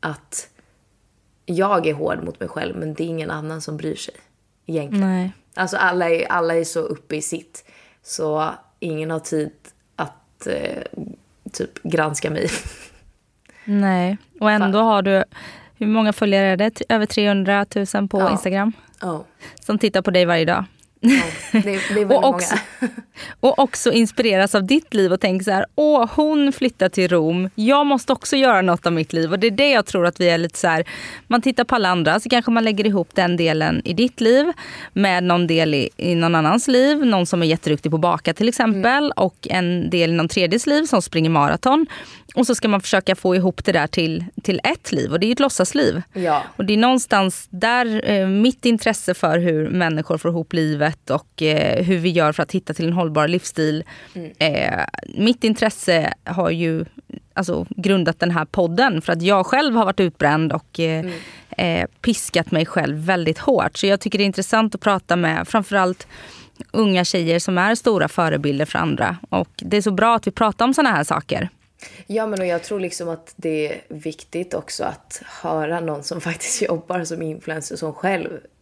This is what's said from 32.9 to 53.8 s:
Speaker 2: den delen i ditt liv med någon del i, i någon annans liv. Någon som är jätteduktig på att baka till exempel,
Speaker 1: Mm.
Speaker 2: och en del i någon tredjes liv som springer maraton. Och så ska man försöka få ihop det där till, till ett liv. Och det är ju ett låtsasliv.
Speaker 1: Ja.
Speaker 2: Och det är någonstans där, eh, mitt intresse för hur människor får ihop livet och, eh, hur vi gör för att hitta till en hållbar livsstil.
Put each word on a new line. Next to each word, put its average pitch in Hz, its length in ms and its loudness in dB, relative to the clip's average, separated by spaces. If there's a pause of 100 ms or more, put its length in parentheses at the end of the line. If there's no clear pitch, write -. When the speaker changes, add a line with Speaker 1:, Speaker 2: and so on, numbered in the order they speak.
Speaker 2:
den 175 220 2
delen 160 480 0
i - 100 -4
ditt 240 260 0
liv 262 320 4 (400)
med 185 320 2
någon 175 220 2
del 160 280 2
i, 135 220 0
i 175 180 0
någon 170 200 2
annans 165 340 2
liv. 277 360 4
Någon 196 220 4
som 175 160 0
är 165 40 2
jätteduktig 156 460 0
på 165 40 0
att 156 40 0
baka 165 340 0
till 220 140 2
exempel, 233 560 2
Speaker 1:
Mm. 285 120 -2
Speaker 2:
och - 340 -2
en 175 400 0
del 170 200 2
i - 20 2
någon 165 160 0
tredjes 185 380 0
liv 294 180 2
som 226 180 2
springer 160 280 0
maraton. 165 560 2 (480)
Och 262 120 2
så 247 80 2
ska 226 140 -2
man 202 120 2
försöka 190 360 0
få 185 200 2
ihop 185 280 0
det 196 80 0
där 156 140 2
till, 160 380 -2 (180)
till - 220 0
ett - 280 -2
liv. 147 200 -2
Och 165 80 0
det 196 60 0
är - 20 0
ju 233 40 2
ett 247 80 0
låtsasliv. 269 640 2 (100)
Speaker 1:
Ja. 165 300 0 (140)
Speaker 2:
Och - 80 -2
det 196 80 0
är 208 60 2
någonstans 226 720 2
där, 226 600 0
eh, 196 160 2
mitt 214 380 2
intresse 220 500 0
för 165 240 2
hur 160 320 2
människor 165 480 0
får 170 120 -2
ihop 165 220 -4
livet 156 580 -2
och, - 320 -4
eh, 156 420 2
hur 180 140 2
vi 170 120 0
gör 160 220 2
för 156 100 -2
att - 100 -4
hitta 180 220 -4
till 165 120 -4
en 170 60 0
hållbar 156 360 0
livsstil. 156 560 -2 (300)